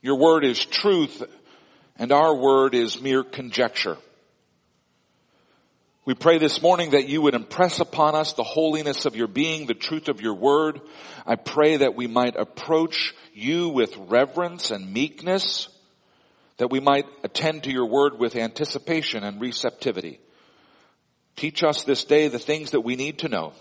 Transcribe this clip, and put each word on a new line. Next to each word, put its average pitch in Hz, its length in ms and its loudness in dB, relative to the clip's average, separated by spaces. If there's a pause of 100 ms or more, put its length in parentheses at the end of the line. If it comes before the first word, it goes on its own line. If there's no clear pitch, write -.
Your 135 140 0
word 156 280 6
is 123 220 0
truth 175 560 0 (760)
and 120 120 -2
our 151 240 4
word 135 380 4
is 117 260 0
mere 131 240 0
conjecture. 120 760 -4 (2000)
We 131 100 -2
pray 165 240 4
this 151 240 0
morning 170 280 4
that 139 160 4
you 151 140 -2
would 139 140 4
impress 170 440 -2
upon 156 360 2
us 156 180 -2
the 117 100 -4
holiness 156 600 -2
of 120 100 -2
your 117 120 -2
being, 151 400 -4
the 117 80 -2
truth - 340 -6
of 113 100 -4
your 107 140 -4
word. 143 480 2 (460)
I - 80 2
pray 151 420 2
that 135 180 2
we 120 120 -4
might 123 280 0
approach - 760 -2 (220)
you 160 340 -2
with 127 280 0
reverence 135 760 -2
and 95 200 -8
meekness, 156 800 -4 (880)
that 123 140 -2
we 135 80 0
might 139 260 2 (160)
attend 156 440 -4
to 139 60 -6
your 127 140 0
word 139 320 2
with 117 180 -2
anticipation 117 880 -4
and 104 160 -10
receptivity. 110 800 -6 (1160)
Teach 156 300 -4
us 151 180 0
this 139 220 0
day 151 240 4
the 120 100 -6
things 151 320 -4
that 143 80 2
we 120 160 -4
need 143 240 -8
to 160 80 -6
know. 82 340 -6